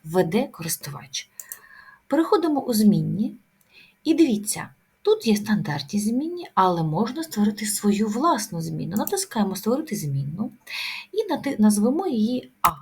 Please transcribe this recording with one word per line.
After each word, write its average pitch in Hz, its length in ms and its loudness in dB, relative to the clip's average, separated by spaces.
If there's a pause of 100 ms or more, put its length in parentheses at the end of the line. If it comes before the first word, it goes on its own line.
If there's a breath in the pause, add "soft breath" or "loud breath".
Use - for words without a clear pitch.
введе 180 440 0
користувач. - 800 -10 (800 loud breath)
Переходимо 320 520 2
у 247 140 -4
змінні. 185 640 2 (680 soft breath)
І 311 100 2
дивіться, 247 560 2 (320)
тут 427 260 2
є 208 80 6
стандартні 170 640 -2
змінні, 294 540 -4
але 180 300 2
можна 220 400 -2
створити 214 420 0
свою 208 420 2
власну 233 540 0
змінну. 160 360 -4
Натискаємо 233 580 -2
«Створити 247 400 -2
змінну» 147 560 -4 (600 loud breath)
і 427 180 -2
нати-, 277 300 -2
назвемо 220 480 4
її 247 440 -2 (100)
А 175 80 4 (120)